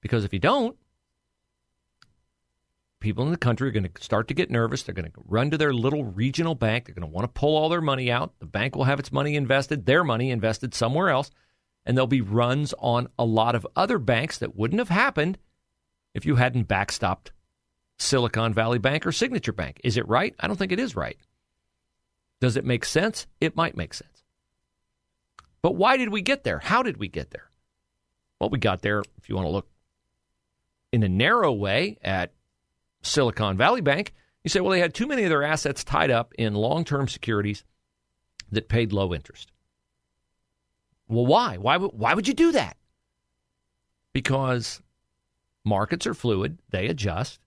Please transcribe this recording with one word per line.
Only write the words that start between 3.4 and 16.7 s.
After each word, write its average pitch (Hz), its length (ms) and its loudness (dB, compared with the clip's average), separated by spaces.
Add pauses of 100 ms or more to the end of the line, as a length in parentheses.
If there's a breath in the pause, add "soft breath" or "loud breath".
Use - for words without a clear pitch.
are 117 40 -6
gonna 98 180 -2 (100)
start - 280 -2
to 143 60 -4
get 180 160 -2
nervous. 117 320 -2
They're - 120 -10
gonna 82 160 -8 (160)
run 117 240 0
to 156 80 -2
their 147 140 2
little 131 320 0
regional 135 500 -2
bank. 120 320 -2
They're 82 80 -20
gonna 87 120 -10
wanna 90 220 -4
pull 156 280 0
all 156 120 2
their 170 120 2
money 131 300 0
out. 120 300 -2
The - 60 -16
bank 135 280 -4
will 135 100 0
have 139 140 2
its 135 140 -8
money 147 240 0
invested, 135 500 0
their 151 160 6
money 127 280 0
invested 110 440 -2
somewhere 151 360 2
else, 139 200 0 (560)
and 120 100 2
there'll 131 120 4
be 131 120 2
runs 120 580 2
on 120 300 0 (100)
a 120 60 2
lot 113 300 4
of 107 120 -2 (100)
other 208 220 2
banks 117 400 0
that 120 180 -6
wouldn't 120 240 0
have 220 80 -2
happened 190 500 0 (760)
if - 120 -6
you 147 100 2
hadn't 123 300 2
backstopped 95 600 -2 (680)